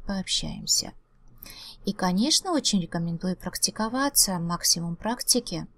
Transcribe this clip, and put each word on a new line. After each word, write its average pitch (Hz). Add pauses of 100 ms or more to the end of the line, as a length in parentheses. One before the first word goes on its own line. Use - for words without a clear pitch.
пообщаемся. - (920)
И, 196
конечно, 202
очень 247
рекомендую 170
практиковаться, 220
максимум 170
практики. 214 (120)